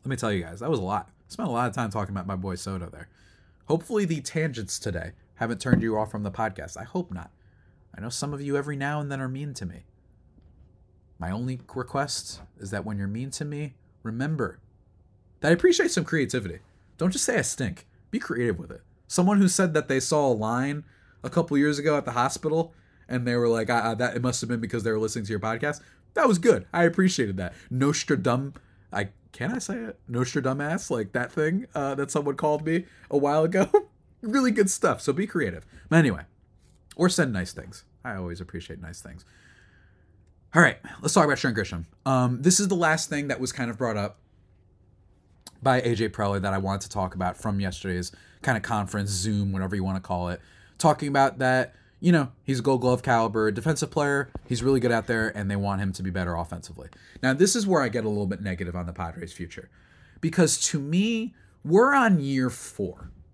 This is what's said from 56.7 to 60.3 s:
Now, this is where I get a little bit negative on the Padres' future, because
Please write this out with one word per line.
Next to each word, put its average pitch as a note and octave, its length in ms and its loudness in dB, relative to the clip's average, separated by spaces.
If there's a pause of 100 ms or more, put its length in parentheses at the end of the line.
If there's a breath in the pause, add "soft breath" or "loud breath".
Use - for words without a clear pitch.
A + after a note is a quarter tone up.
Now, C3 100 2
this F#3+ 220 4
is G#3 100 0
where E3+ 160 4
I B2 60 2
get A2+ 160 -2
a A2 40 0
little G#2 180 0
bit F#2 140 -4
negative F2+ 360 -4
on F2 100 -4
the E2+ 60 -8
Padres' E2+ 400 -8
future, - 360 -12 (520 soft breath)
because D#3+ 480 2